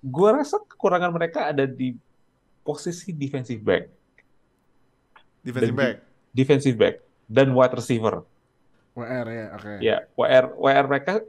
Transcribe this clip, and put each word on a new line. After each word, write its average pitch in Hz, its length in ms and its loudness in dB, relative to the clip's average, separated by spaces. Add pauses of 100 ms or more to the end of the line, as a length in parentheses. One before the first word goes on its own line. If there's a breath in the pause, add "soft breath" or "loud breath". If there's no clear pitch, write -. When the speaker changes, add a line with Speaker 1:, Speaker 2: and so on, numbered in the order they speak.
Speaker 1:
gue 151 320 2
rasa 262 320 -2
kekurangan 180 480 0
mereka 165 400 -4
ada 139 160 0
di 127 240 -6 (720)
posisi 170 480 -8
defensive 135 480 -8
back. 95 320 -2 (1500)
Speaker 2:
Defensive 120 320 -2
Speaker 1:
Dan - 0 -
Speaker 2:
back? 123 240 0
Speaker 1:
di-, - 320 -20
defensive 131 480 2
back - 240 2 (240)
dan 131 240 4
wide 123 240 4
receiver. 110 480 -2 (720)
Speaker 2:
W 120 80 -10
R 120 240 -6
ya, 113 240 -10
oke. 104 200 -16 (120)
Speaker 1:
Ya, 110 120 2 (200)
W 120 80 0
R, 127 220 6 (100)
W 135 160 -2
R 139 160 4
mereka 143 400 -2